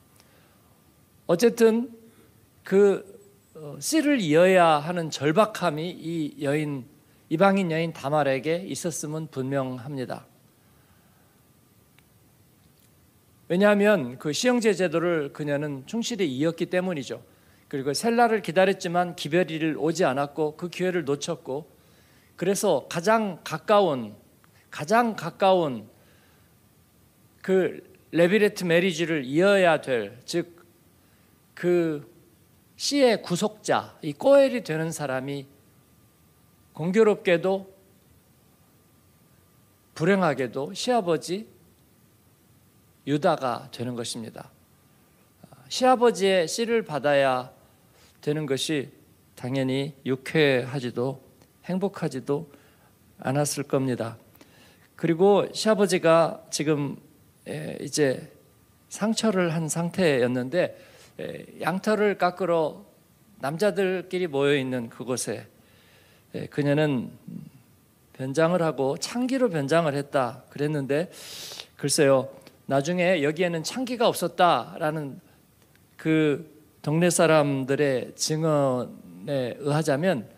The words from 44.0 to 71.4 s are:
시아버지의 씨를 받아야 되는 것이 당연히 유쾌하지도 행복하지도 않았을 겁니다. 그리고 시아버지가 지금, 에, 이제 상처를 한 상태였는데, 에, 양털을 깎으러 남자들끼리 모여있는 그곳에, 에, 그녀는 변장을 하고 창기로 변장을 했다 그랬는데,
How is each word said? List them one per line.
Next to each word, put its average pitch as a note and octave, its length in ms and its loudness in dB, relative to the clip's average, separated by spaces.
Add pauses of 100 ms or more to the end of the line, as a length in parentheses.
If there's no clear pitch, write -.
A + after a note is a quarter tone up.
시아버지의 G3 800 4
씨를 A3+ 340 -2
받아야 C#3 680 0 (680)
되는 D3+ 280 -4
것이 C3+ 420 -2 (460)
당연히 C3+ 580 -2 (100)
유쾌하지도 B2+ 1160 0 (440)
행복하지도 D#3+ 840 -4 (680)
않았을 C#3 420 -2
겁니다. B2 560 -2 (800)
그리고 E3+ 580 4
시아버지가 F3 960 2
지금, D3 480 -2 (500)
에, D3 320 -10
이제 C3+ 540 -2 (560)
상처를 G3 640 0
한 D#3+ 160 -2
상태였는데, C#3+ 1200 0 (300)
에, D2 260 -12 (140)
양털을 G3 580 0
깎으러 F3 680 -2 (540)
남자들끼리 F3+ 880 -2
모여있는 C3+ 640 0
그곳에, A#2 560 -8 (880)
에, - 140 -8
그녀는 C#3+ 640 0 (1040)
변장을 D#3+ 480 0
하고 C#3+ 360 -2
창기로 B3 520 -2
변장을 D#3 440 0
했다 C#3 560 -4
그랬는데, D3 640 -2 (640)